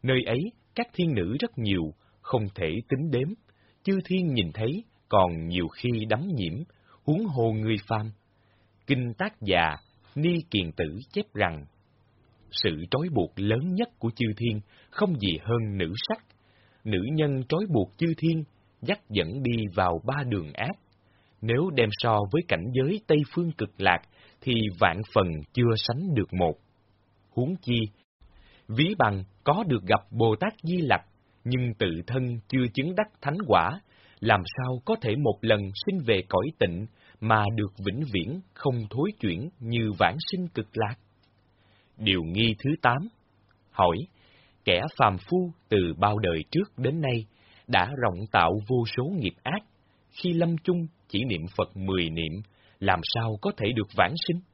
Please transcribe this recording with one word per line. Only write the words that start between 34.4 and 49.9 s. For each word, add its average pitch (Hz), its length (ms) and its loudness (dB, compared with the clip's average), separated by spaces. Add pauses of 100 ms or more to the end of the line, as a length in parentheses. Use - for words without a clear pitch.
sao 127 280 -4
có 226 160 0
thể 113 160 0
một 123 240 2
lần 110 200 4 (260)
sinh 190 200 -2
về 101 220 2
cõi 98 180 2 (120)
tịnh 92 280 0 (340)
mà 110 240 4 (120)
được 104 160 -2 (140)
vĩnh 110 160 -2 (100)
viễn 101 280 -4 (140)
không 135 200 -2 (160)
thối 147 200 -2 (100)
chuyển 101 280 -4 (120)
như 113 380 -2
vãng 90 180 2 (140)
sinh 180 180 -4
Cực 113 240 -6
Lạc? 110 220 -2 (1040)
Điều 95 260 2
nghi 104 340 0
thứ 135 120 -2 (120)
tám, 127 160 4 (720)
hỏi, 90 260 4 (680)
kẻ 92 180 4 (160)
phàm 104 200 4
phu 180 340 0 (160)
từ 107 100 4 (200)
bao 104 200 2
đời 82 320 0
trước - 280 -2
đến 131 220 -2
nay 123 240 -2 (420)
đã 98 240 2 (120)
rộng 98 300 -2
tạo 87 200 6 (160)
vô 123 160 2 (120)
số 123 80 -2
nghiệp 147 380 -4
ác, 170 200 -6 (480)